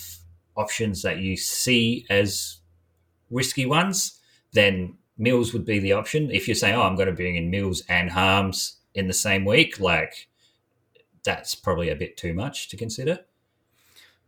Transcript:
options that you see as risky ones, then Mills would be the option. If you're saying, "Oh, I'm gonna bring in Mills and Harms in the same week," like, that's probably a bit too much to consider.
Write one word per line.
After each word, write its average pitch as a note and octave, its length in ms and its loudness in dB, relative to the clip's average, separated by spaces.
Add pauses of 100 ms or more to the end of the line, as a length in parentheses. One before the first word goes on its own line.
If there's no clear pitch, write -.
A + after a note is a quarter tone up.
(560)
options G#2+ 460 -4
that F#2 160 -4
you F#2+ 180 -2
see A#2+ 760 0
as G2+ 480 0 (720)
risky B2+ 360 -2
ones, E3+ 540 0 (320)
then F#2+ 440 2 (200)
Mills A#2+ 360 2
would A2 120 -2
be G#2+ 140 0
the G2 140 2
option. B2 380 0
If - 160 -2
you're A2 80 0
saying, G#2+ 200 2
"Oh, A#2 80 4
I'm F#2+ 140 2
gonna F#2+ 160 2
bring F2+ 240 -2
in E2+ 140 -2
Mills F#2+ 380 -2
and F2 220 0
Harms F#2+ 680 0 (180)
in F#2+ 140 -2
the F#2 60 -2
same G2 300 0
week," A#2+ 360 4
like, E2+ 480 0 (960)
that's - 300 -4
probably E2+ 340 -2
a D2+ 80 -2
bit - 200 -8
too E2+ 160 -6
much A2 360 -6
to G#2+ 80 -14
consider. C3 440 -4 (1080)